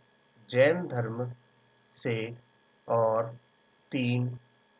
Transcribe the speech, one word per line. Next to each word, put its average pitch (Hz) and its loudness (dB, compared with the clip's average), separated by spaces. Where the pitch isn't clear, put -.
जैन 156 4
धर्म 120 -4
से 117 -4
और 117 0
तीन 123 0